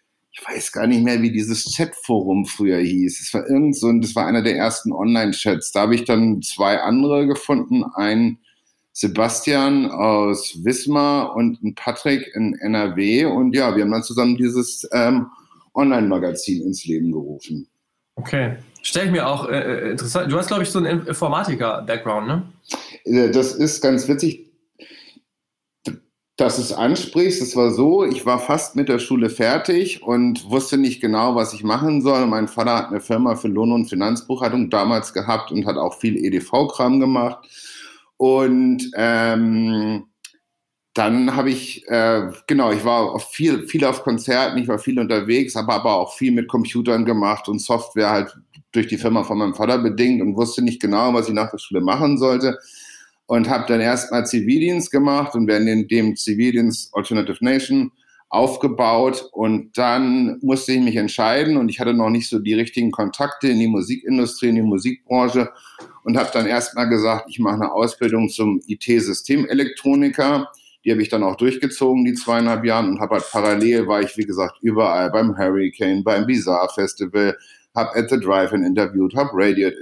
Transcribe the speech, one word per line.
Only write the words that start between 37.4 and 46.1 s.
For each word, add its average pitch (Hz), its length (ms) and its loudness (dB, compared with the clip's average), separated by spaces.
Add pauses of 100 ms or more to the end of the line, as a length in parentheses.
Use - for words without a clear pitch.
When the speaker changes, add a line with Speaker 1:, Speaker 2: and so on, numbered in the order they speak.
Speaker 1:
Und, 127 800 2
ähm, 113 1080 0 (920)
dann 123 380 2
hab 135 120 0
ich, - 420 -6
äh, 113 420 2 (160)
genau, 135 240 2
ich 104 140 0
war 117 300 2
auf - 180 -6
viel, 151 340 0
viel 143 180 0
auf 131 200 0
Konzerten, 123 540 0
ich 120 100 -2
war 107 100 0
viel 127 220 -2
unterwegs, 117 560 0
hab 110 120 -4
aber 107 280 0
auch 90 180 -2